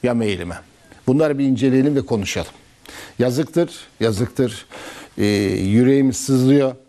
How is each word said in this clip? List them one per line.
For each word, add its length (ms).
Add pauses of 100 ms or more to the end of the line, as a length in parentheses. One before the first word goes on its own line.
Ya 100
mailime. 420 (520)
Bunları 320
bir 40
inceleyelim 520
ve 60
konuşalım. 500 (680)
Yazıktır, 600 (200)
yazıktır. 640 (520)
E, 80 (360)
yüreğimiz 560
sızlıyor. 540 (160)